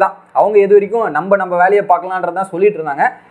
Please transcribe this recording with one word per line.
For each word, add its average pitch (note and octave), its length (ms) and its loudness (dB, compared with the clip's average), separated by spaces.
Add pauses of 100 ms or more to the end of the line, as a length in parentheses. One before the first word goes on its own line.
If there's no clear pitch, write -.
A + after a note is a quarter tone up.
தான். F3+ 100 -4 (180)
அவங்க G3+ 260 2
எது G3 160 4
வரைக்கும் G3+ 360 2
நம்ம, F3+ 260 0
நம்ம F3+ 200 -2
வேலையை F#3+ 320 2
பார்க்கலான்றதான் F3+ 680 -4
சொல்லிட்டு F3+ 260 0
இருந்தாங்க. D#3 260 -2 (240)